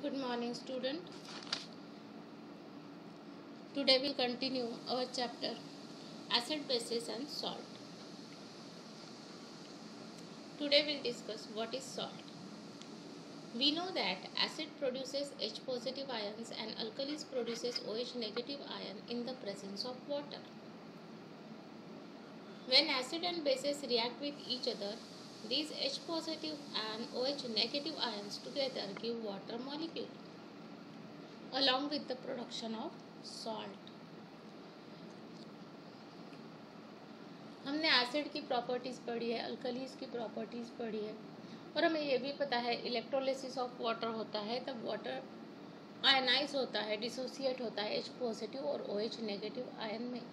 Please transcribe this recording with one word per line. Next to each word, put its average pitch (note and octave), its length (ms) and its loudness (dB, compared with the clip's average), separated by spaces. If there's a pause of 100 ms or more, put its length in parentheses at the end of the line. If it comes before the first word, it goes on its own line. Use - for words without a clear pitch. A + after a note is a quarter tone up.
Good C4+ 140 2
morning, A#3+ 380 2
student. C4 460 0 (2750)
Today C4 260 10
we'll C4+ 140 2
continue B3 540 2 (200)
our B3+ 140 4 (120)
chapter A#3+ 360 0 (840)
acid, C4 320 4
bases A#3 400 2
and A#3 220 -2
salt. - 300 -2 (3000)
Today D4 300 10
we'll C#4+ 160 2
discuss A3+ 500 -2
what A3+ 220 0
is C4 80 -2
salt. - 400 -4 (1300)
We C4+ 200 8
know F4 180 2
that F#3+ 320 2 (180)
acid D4+ 360 -2
produces C4+ 600 0
H - 280 -2
positive C4 420 -2
ions A3 500 -2
and A3+ 180 -2
alkalis C4+ 540 -2
produces A#3+ 560 0
O G#3 80 0
H A#3+ 200 -2
negative A#3+ 440 -2 (200)
ion F#3+ 280 -6
in A#3+ 200 0
the C4 60 -2
presence G3 520 -4
of B3+ 120 -2 (100)
water. - 340 0 (2250)
When C#4 220 10
acid D4 360 2
and E4+ 200 2
bases C#4+ 440 4
react A#3 320 4
with C#4+ 140 0 (160)
each B3 180 0
other, G#3 280 0 (540)
these C#4+ 220 2 (120)
H C4+ 100 2 (140)
positive D#4 500 -2 (220)
and A3 360 -2
O B3 100 4
H C#4+ 240 2
negative C#4 500 2
ions G#3 440 -2
together B3+ 380 0 (200)
give A3+ 220 0
water G#3 420 -4
molecule D4 400 -2 (1500)
along C#4 380 8
with C#4+ 180 0
the B3+ 80 0
production A3+ 600 -2
of C#4 160 -2 (320)
salt. G#3 640 -6 (3750)
हमने D#4 240 4 (120)
acid C#4+ 320 2
की D4 80 -2
properties B3 680 2
पढ़ी A#3 220 2
है, A#3 160 4
alkalis B3 540 -2
की C4+ 120 -4
properties A3+ 580 -2 (100)
पढ़ी A3 260 0
है G#3+ 100 -4 (600)
और D4+ 100 8
हमें D#4+ 160 6
ये C#4 160 6
भी C4+ 220 2
पता C4+ 180 4
है A#3+ 180 4 (160)
electrolysis C4 720 2
of B3 220 -2
water A3+ 320 4
होता G#3+ 220 0
है, A3+ 260 2
तब A#3+ 220 -2
water B3+ 360 0 (840)
ionize C4 500 8
होता A3 260 4
है, G#3+ 200 2
dissociate B3+ 600 0
होता G3+ 200 0
है A3+ 160 2
एच A#3+ 100 0 (120)
पॉजिटिव A#3 500 0
और - 160 2 (100)
ओएच G#3+ 260 2
negative G#3+ 600 -2
ion A3 220 0 (100)
में। A3+ 80 -4 (120)